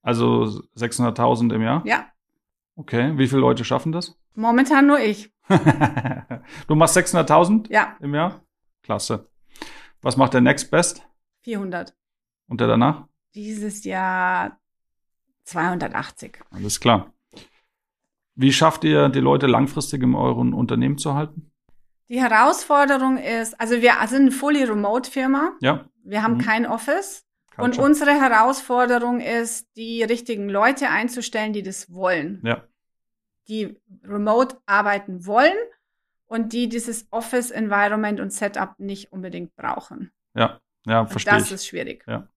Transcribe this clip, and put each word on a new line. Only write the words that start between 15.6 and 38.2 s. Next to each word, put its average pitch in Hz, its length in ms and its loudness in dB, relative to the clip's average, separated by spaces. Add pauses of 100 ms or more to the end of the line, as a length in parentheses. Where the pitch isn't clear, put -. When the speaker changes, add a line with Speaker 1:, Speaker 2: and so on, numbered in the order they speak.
Speaker 1:
Alles 95 300 -8
klar. 113 320 2 (1200)
Wie 131 180 4
schafft 160 320 2
ihr, 147 240 6
die 135 120 0
Leute 139 260 2
langfristig 131 560 0
in 127 120 2
euren 123 400 0
Unternehmen 123 440 0
zu 147 160 -4
halten? 151 360 -8 (580)
Speaker 2:
Die 247 120 -4
Herausforderung 262 1000 4
ist, 226 420 -6
also 233 220 0
wir 240 120 6 (120)
sind 262 160 2
eine 262 80 8
fully 285 340 0
remote 214 460 -2
Firma. 277 500 -2
Speaker 1:
Ja. - 260 0 (180)
Speaker 2:
Wir 208 180 -4
haben 233 120 0
Speaker 1:
Mhm. 240 80 0
Speaker 2:
kein 226 240 0
Office. 285 580 -6 (320)
Und 240 80 -6 (100)
Speaker 1:
Culture. 262 140 2
Speaker 2:
unsere 294 240 4
Herausforderung 247 1080 2
ist, 233 460 -6 (100)
die 226 280 -6
richtigen 220 440 -4
Leute 247 420 2
einzustellen, 220 640 -4
die 202 120 -6
das 185 280 -12
wollen. 180 520 -2
Speaker 1:
Ja. 117 180 -2 (840)
Speaker 2:
Die 214 280 -8 (280)
remote 214 640 0
arbeiten 202 600 -2
wollen 277 300 4 (720)
und 226 260 -6
die 240 160 -2
dieses 233 420 -8
Office-Environment 214 1120 -2